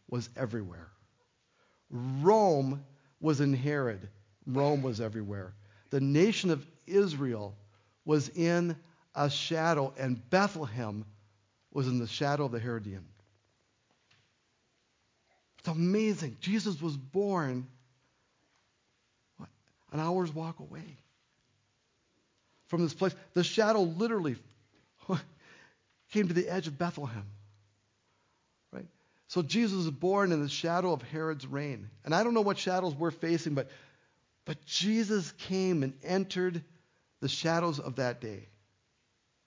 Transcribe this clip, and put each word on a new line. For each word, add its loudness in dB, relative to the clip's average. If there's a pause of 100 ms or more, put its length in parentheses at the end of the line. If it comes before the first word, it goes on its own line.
was -4
everywhere. -6 (1000)
Rome 2 (340)
was 2
in 4
Herod. -2 (380)
Rome 2
was -2
everywhere. -6 (340)
The 2
nation 4
of 0 (220)
Israel 0 (500)
was 4
in 2 (400)
a 2
shadow, 0
and -2
Bethlehem 0 (640)
was 0
in 2
the -2
shadow 0
of -2
the -2
Herodian. -6 (2500)
It's -10
amazing. 0
Jesus -2
was -2
born, -2 (1700)
what, -18 (420)
an -4
hour's -2
walk -8
away -16 (1700)
from 0
this 0
place. 0 (220)
The 4
shadow 4
literally 0 (720)
<laughs> 0 (960)
came 2
to 0
the 2
edge -2
of -8
Bethlehem. -6 (1400)
Right? -14 (400)
So 0
Jesus 2
was 0
born 2
in 2
the -2
shadow 0
of -2
Herod's -6
reign. -8 (160)
And 0
I 6
don't 2
know 6
what 2
shadows 0
we're -2
facing, 0
but, -2 (760)
but -8
Jesus 0
came 0
and -2 (100)
entered -2 (580)
the 0
shadows 0
of -8
that -2
day. -10 (1000)